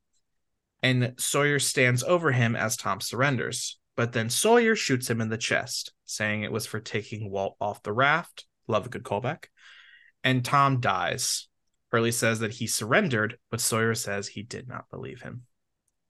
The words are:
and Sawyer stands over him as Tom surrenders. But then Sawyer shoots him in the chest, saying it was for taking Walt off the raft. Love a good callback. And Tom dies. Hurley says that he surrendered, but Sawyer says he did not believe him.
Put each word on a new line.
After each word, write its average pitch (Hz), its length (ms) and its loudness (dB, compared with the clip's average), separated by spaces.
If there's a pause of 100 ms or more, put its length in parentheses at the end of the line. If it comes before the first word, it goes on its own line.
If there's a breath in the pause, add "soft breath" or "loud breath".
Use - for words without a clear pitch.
(840)
and 123 340 2
Sawyer 143 400 2
stands 123 460 2
over 170 280 2
him 120 240 2
as 110 220 -2
Tom 101 240 -4
surrenders. 123 800 -2 (200)
But 117 140 0
then 113 160 -2
Sawyer 226 480 4
shoots 127 320 0
him 117 100 0
in 113 80 -2
the 110 100 -4
chest, - 540 -2 (140)
saying 107 380 -4
it - 100 -6
was 110 120 -4
for - 140 -8
taking 107 500 -8
Walt 98 300 -4
off 101 240 -6
the 101 80 -4
raft. 143 540 0 (200)
Love 107 200 0
a 120 40 -10
good - 140 -10
callback. 120 440 -4 (760 soft breath)
And 127 220 2
Tom 139 340 4
dies. 95 680 -2 (420)
Hurley 117 220 2
says 113 260 2
that 110 140 -4
he 117 120 -6
surrendered, 110 720 0 (140)
but 117 80 -4
Sawyer 113 360 0
says 101 340 -6
he 113 120 -12
did 117 280 -12
not - 200 -12
believe - 320 -12
him. - 200 -12 (680)